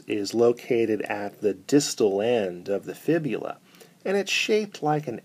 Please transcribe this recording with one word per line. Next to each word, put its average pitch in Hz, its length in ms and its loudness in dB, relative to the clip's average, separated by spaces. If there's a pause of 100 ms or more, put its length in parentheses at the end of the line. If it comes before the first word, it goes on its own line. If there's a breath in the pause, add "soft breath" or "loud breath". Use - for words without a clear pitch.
is 104 280 -4
located 117 680 2
at 104 380 -6
the 101 140 0
distal 104 680 2
end 95 460 0
of 98 160 -2
the 92 100 -8
fibula, 147 640 -2 (460 loud breath)
and 190 120 0
it's 202 140 -2
shaped 214 540 0
like 151 240 0
an 110 160 -6